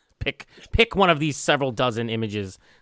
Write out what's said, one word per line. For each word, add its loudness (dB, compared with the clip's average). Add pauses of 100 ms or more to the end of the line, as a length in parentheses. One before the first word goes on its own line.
<laughs> -20
Pick, -8 (260)
pick 2
one 4
of 2
these -2
several 0
dozen -2
images -4 (240)